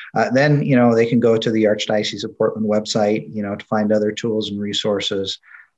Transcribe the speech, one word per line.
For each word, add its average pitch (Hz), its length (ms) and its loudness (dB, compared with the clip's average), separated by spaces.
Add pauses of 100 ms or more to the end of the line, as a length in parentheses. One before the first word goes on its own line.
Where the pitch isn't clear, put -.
(140)
Uh, 113 160 0
then, 143 320 2
you 139 140 2
know, 120 180 6
they 117 120 4
can 117 120 2
go 113 180 4
to 113 140 -2
the 110 140 2
Archdiocese 107 580 0
of - 160 -10
Portland 110 300 0
website, 107 640 0
you 104 80 -6
know, 101 140 -6
to - 100 -12
find 107 240 0
other 107 220 0
tools 107 380 -4
and 104 100 -6
resources. 101 800 -2 (380)